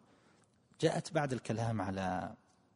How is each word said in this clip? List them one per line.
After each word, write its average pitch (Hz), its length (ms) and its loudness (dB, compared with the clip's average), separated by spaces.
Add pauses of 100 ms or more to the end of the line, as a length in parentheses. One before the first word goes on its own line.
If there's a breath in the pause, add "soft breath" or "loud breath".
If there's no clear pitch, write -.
(800 soft breath)
جاءت 160 320 2
بعد 147 200 2
الكلام 113 480 0
على 92 560 -2 (400)